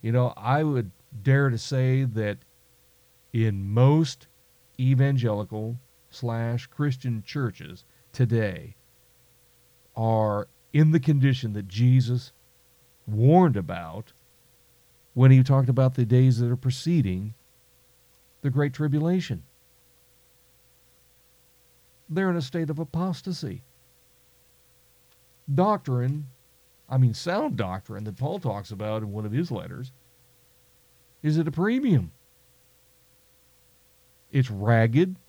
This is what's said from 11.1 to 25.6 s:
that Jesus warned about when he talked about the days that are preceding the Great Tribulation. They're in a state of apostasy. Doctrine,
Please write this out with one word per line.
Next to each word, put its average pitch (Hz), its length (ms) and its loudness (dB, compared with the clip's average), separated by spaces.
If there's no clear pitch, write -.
that 101 140 -8
Jesus 123 680 2
warned 135 480 4
about 87 580 -10
when 131 180 8
he 131 120 8
talked 135 260 2
about 131 240 2
the 123 120 0
days 123 340 4
that 120 100 0
are 127 60 -2
preceding 127 760 -2
the 143 80 -2
Great 139 240 -2
Tribulation. 151 680 -2
They're 185 200 0
in 175 60 0
a 170 60 -2
state 156 280 -6
of 151 100 -6
apostasy. 165 840 -6
Doctrine, 147 720 -2